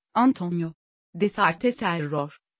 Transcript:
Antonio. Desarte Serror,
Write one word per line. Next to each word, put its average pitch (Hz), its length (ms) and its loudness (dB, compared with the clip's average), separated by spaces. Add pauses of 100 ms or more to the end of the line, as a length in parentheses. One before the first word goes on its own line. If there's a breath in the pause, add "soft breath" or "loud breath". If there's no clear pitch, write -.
(140)
Antonio. 175 600 0 (420)
Desarte 196 560 0
Serror, 151 640 -4 (220)